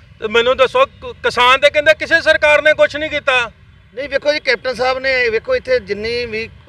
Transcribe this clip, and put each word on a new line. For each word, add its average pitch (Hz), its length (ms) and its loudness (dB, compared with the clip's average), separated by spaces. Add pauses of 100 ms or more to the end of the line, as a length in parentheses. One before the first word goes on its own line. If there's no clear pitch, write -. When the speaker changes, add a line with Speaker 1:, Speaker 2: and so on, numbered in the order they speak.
(200)
Speaker 1:
ਤੇ 220 80 -6
ਮੈਨੂੰ 233 280 2
ਦੱਸੋ, 254 300 2
ਕ-, 247 360 -12
ਕਿਸਾਨ 247 380 2
ਤੇ 285 100 4
ਕਹਿੰਦੇ 302 240 2
ਕਿਸੇ 311 260 -2
ਸਰਕਾਰ 302 420 2
ਨੇ 302 100 4
ਕੁਛ 294 240 0
ਨਹੀਂ 302 140 -6
ਕੀਤਾ। 254 420 -2 (420)
Speaker 2:
ਨਹੀਂ, 269 140 -10
ਵੇਖੋ 277 240 -2
ਜੀ, 302 80 -4
ਕੈਪਟਨ 254 340 -4
ਸਾਹਿਬ 254 240 -2
ਨੇ, 262 300 0
ਵੇਖੋ 226 280 -2
ਇੱਥੇ 254 220 -2
ਜਿੰਨੀ 214 480 -6
ਵੀ 220 240 -8 (180)